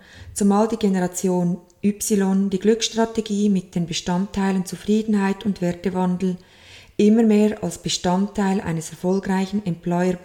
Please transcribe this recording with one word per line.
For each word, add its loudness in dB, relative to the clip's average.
zumal 2
die -2
Generation 0
Y 0
die -2
Glücksstrategie 0
mit 0
den -2
Bestandteilen -2
Zufriedenheit -2
und -2
Wertewandel -2
immer 6
mehr 4
als -6
Bestandteil -2
eines -6
erfolgreichen -2
Employer -2